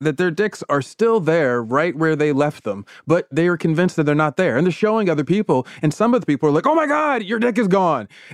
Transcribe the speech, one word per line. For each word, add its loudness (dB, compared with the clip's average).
that -2
their 0
dicks -4
are 0
still 0
there 0
right -2
where 0
they 0
left -2
them, -8
but 2
they 0
are 0
convinced 0
that 0
they're 0
not 0
there. 0
And 2
they're 2
showing 0
other 0
people, 0
and 0
some 0
of 2
the -6
people 0
are 4
like, 0
"Oh 4
my 2
God, -2
your -4
dick 0
is 0
gone." 2